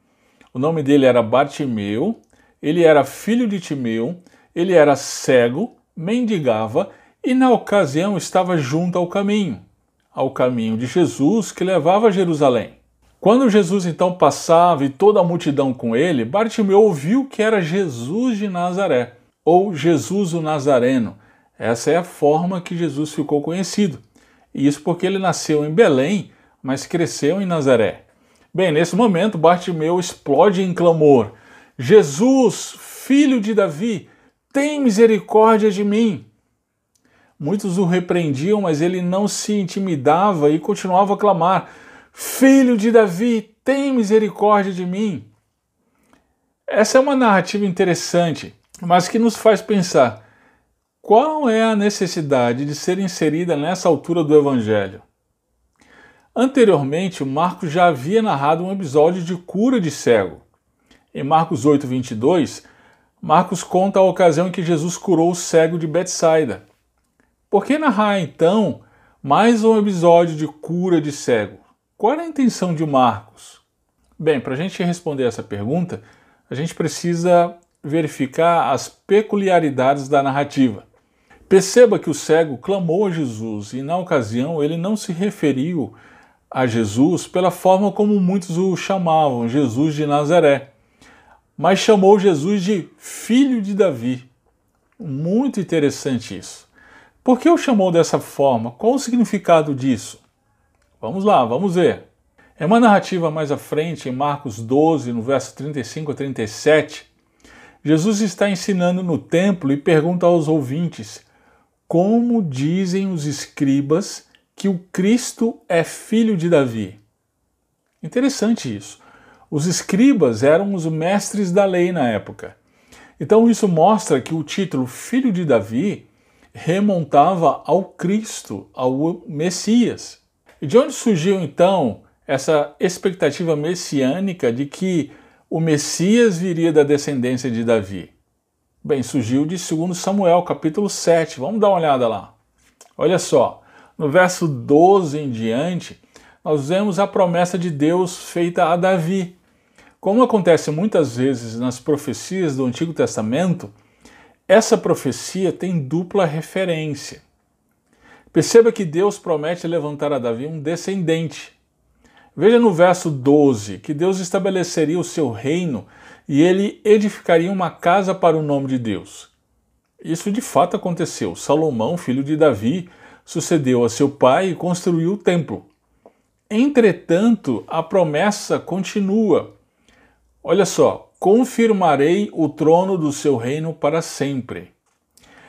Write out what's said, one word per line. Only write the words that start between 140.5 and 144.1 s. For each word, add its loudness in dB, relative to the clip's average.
sete. 0
Vamos -4
dar 4
uma 4
olhada 2
lá. -8
Olha 0
só, 0
no -2
verso 2